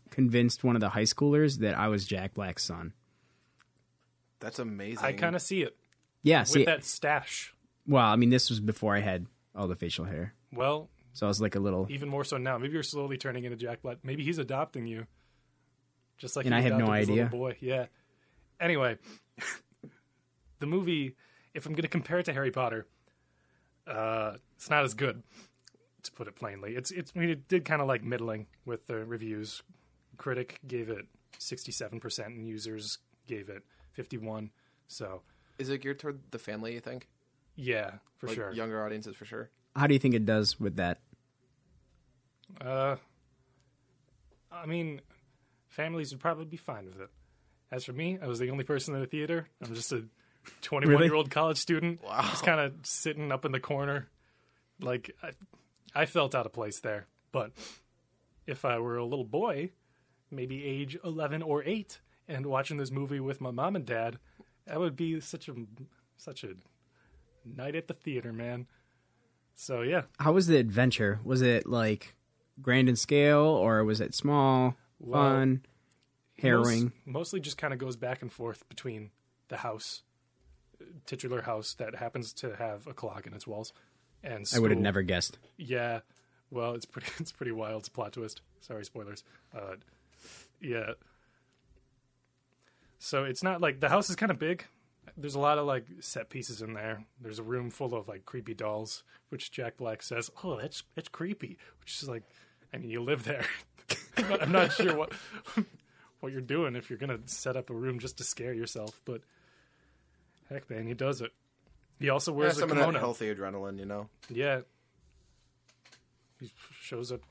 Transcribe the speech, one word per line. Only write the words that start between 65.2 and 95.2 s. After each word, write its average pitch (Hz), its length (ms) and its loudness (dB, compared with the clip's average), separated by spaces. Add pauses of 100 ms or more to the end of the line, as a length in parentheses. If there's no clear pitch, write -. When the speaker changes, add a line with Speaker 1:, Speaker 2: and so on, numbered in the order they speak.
Speaker 3:
such - 280 -12
a, 135 60 -10 (640)
such - 280 -16
a 95 100 -10 (920)
night 131 300 -8
at 165 140 -4
the 165 60 -6
theater, 120 380 -6
man. 120 340 -6 (880)
So, 120 280 -4
yeah. 147 200 2 (160)
Speaker 1:
How 147 140 4
was 185 140 6
the 165 100 10
adventure? 113 680 4
Was 127 180 2
it, 120 240 6
like, 110 480 0 (480)
grand 127 260 8
in 120 80 6
scale, 147 480 8
or 110 400 6
was 107 160 2
it - 140 -4
small, 135 600 4 (240)
Speaker 3:
Well, 139 220 2
Speaker 1:
fun, 135 420 4 (720)
harrowing? 120 540 6 (120)
Speaker 3:
most-, - 20 -20
mostly 160 340 -4
just 143 180 -6
kinda 139 180 -2
goes 127 200 -6
back 123 260 -4
and 123 100 -8
forth 117 360 -8
between 107 420 -10 (380)
the - 100 -10
house, - 440 -8 (1040)
titular 127 360 -6
house 110 320 -4
that 113 220 -8
happens 117 380 -6
to 117 220 -8
have 107 300 -6
a 135 80 -12
clock 101 320 -10
in 101 60 -16
its 104 140 -14
walls, 107 260 -8 (500)
and 107 320 -8
Speaker 1:
I 120 60 6
would 110 100 8
have 104 60 6
Speaker 3:
school. 98 80 4
Speaker 1:
never 98 180 4
guessed. 90 360 0 (180)
Speaker 3:
Yeah. 117 440 -4 (500)
Well, 120 240 -4
it's 113 120 -10
pretty, - 280 -12
<laughs> - 40 -12
it's 160 140 -8
pretty 123 200 -6
wild. 110 280 -6
It's - 80 -10
a - 40 -20
plot 104 200 -6
twist. 113 300 -10 (180)
Sorry, 107 240 -12
spoilers. 101 400 -14 (320)
Uh, 98 200 -10 (840)
yeah. 117 320 -4 (2000)
So 139 240 0
it's 131 180 -4
not, 185 180 0
like, 143 200 2
the 147 80 4
house 196 220 4
is 175 60 -2
kinda 202 180 2
big. 160 320 -2 (500)
There's 143 180 -8